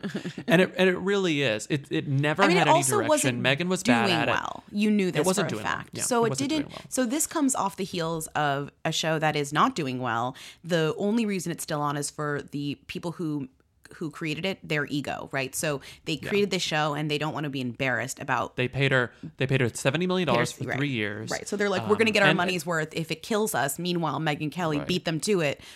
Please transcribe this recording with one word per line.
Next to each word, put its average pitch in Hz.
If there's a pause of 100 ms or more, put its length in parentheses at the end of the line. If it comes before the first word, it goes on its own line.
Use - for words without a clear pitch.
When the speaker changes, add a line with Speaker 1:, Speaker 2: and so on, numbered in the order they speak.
Speaker 1:
<laughs> -
Speaker 2:
And 170
it, -
and 185
it 180
really 180
is. 113
It, 139
it 160
never 147
Speaker 1:
I 202
mean, 185
Speaker 2:
had 165
Speaker 1:
it -
Speaker 2:
any 320
Speaker 1:
also 135
Speaker 2:
direction. -
Speaker 1:
wasn't 135
Speaker 2:
Megan 131
was 185
Speaker 1:
doing 120
Speaker 2:
bad 117
at 117
it. -
Speaker 1:
well. -
You 214
knew 202
Speaker 2:
It 165
Speaker 1:
this 208
Speaker 2:
wasn't 190
Speaker 1:
for 120
a -
Speaker 2:
doing 104
well. -
Speaker 1:
fact. -
Speaker 2:
Yeah, 120
Speaker 1:
So 233
Speaker 2:
it 226
Speaker 1:
it -
Speaker 2:
wasn't 262
Speaker 1:
didn't. 311
Speaker 2:
doing -
well. -
Speaker 1:
So 254
this 285
comes 277
off 190
the 190
heels 165
of 143 (160)
a 160
show 160
that 151
is 143
not 190
doing 131
well. 123 (280)
The 160
only 214
reason 190
it's -
still 151
on 147
is 143
for 147
the 143 (120)
people 175
who, 147 (460)
who 165
created 156
it, 190
their 156
ego, -
right? 135
So 147 (240)
they 160
Speaker 2:
Yeah. -
Speaker 1:
created 202
this 180
show 151
and 151
they 147
don't 147
wanna 147
be 135
embarrassed 123
about 127
Speaker 2:
They 127
paid 135
her, 123 (240)
they 131
paid 135
her 127
seventy 147
million 185
dollars 123
Speaker 1:
Paid -
her, -
Speaker 2:
for 117
Speaker 1:
right. -
Speaker 2:
three 139
years. 107
Speaker 1:
Right. -
So 208
they're 202
like, 185
"We're 208
gonna 226
Speaker 2:
Um, -
Speaker 1:
get 202
our 196
Speaker 2:
and 160
Speaker 1:
money's 180
worth 160
if 160
it 160
kills 214
us." 139
Meanwhile, 170
Megyn 151
Kelly 160
Speaker 2:
Right. 143
Speaker 1:
beat 175
them 160
to 202
it 139 (160)